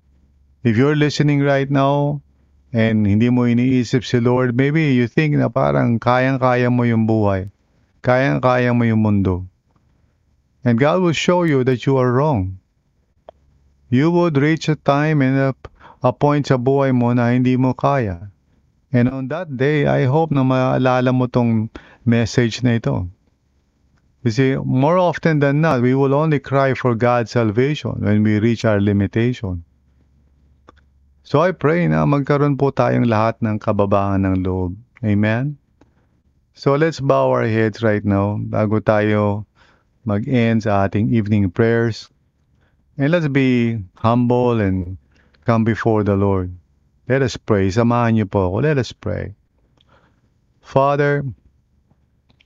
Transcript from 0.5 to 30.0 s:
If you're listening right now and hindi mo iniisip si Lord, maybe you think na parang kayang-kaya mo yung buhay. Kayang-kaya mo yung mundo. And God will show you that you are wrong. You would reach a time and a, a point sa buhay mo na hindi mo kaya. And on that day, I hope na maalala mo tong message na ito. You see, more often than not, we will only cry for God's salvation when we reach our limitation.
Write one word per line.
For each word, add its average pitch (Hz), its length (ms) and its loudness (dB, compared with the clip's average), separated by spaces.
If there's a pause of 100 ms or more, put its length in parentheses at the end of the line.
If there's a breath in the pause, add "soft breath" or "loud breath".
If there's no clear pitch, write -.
If 117 120 2
you're 143 240 2
listening 147 440 0
right 139 280 0
now 143 480 0 (520)
and 113 360 0
hindi 110 240 2
mo 123 160 2
iniisip 123 560 0
si - 160 -2
Lord, 123 360 0
maybe 143 400 0
you 120 120 2
think 151 280 0
na 131 120 0
parang 135 520 0
kayang-kaya 127 720 0
mo 123 120 0
yung 113 240 0
buhay. 101 440 0 (480)
Kayang-kaya 127 720 0
mo 120 160 0
yung 110 160 0
mundo. 95 400 0 (1200)
And 117 160 2
God 165 240 0
will 170 120 0
show 180 280 0
you 143 200 2
that 127 240 -2
you 135 120 2
are 127 120 2
wrong. 120 480 -2 (1300)
You 139 240 2
would 175 240 2
reach 151 320 0
a 156 80 0
time 147 480 0
and 131 120 2
a, 135 160 0 (520 loud breath)
a 127 80 2
point 147 360 0
sa 139 80 2
buhay 135 400 0
mo 120 160 2
na 120 200 0
hindi 127 240 0
mo 127 200 0
kaya. 104 560 -4 (600)
And 123 200 2
on 131 180 -8
that 156 260 -8
day, 143 300 0
I 139 220 0
hope 156 240 0
na 135 160 0
maalala 131 640 0
mo 127 160 0
tong 113 420 0 (380 loud breath)
message 117 560 0
na 120 160 0
ito. 110 280 -4 (1160)
You 120 120 0
see, 131 240 2
more 135 400 0
often 165 400 0
than 143 240 2
not, 151 160 2
we 123 160 2
will 135 160 2
only 147 320 0
cry 135 320 0
for 123 160 0
God's 120 400 0
salvation 120 720 -2
when 104 180 2
we 107 220 2
reach 113 240 0
our 104 160 2
limitation. 101 800 -2 (1600)